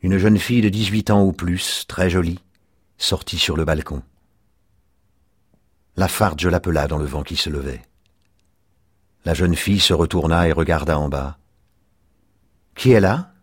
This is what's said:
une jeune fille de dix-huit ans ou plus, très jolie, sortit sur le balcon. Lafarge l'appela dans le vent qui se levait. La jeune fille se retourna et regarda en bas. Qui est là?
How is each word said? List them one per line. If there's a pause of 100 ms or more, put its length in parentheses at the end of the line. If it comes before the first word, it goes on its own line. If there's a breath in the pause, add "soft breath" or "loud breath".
une
jeune
fille
de
dix-huit
ans
ou
plus,
très
jolie, (580)
sortit
sur
le
balcon. (1900)
Lafarge
l'appela
dans
le
vent
qui
se
levait. (1400)
La
jeune
fille
se
retourna
et
regarda
en
bas. (1400)
Qui
est
là? (100)